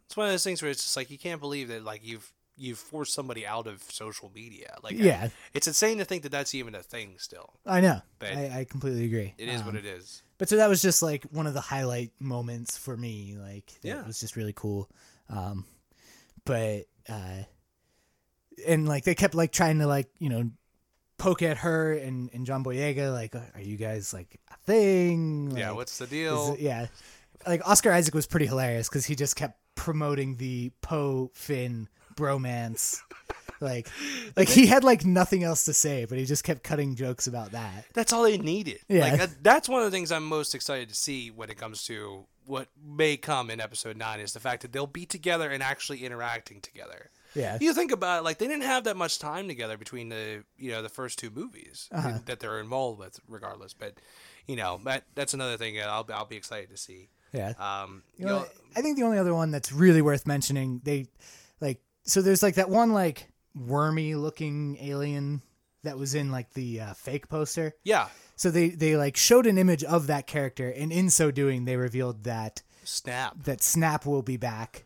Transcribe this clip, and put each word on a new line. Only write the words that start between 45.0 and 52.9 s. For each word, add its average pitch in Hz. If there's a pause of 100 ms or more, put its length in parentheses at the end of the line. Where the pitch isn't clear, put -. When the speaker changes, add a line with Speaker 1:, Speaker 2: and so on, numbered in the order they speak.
Speaker 1:
together 165
and 135
actually 135
interacting 117
together. - (240)
Speaker 2:
Yeah. 113
Speaker 1:
You 311
think 311
about 180
it, 160
like, 160
they 220
didn't 294
have 254
that 208
much 170
time 170
together 117
between 117
the, 107 (120)
you 131
know, 110
the 113
first 127
two 113
movies -
Speaker 2:
Uh-huh. 135
Speaker 1:
that 123
they're 110
involved 117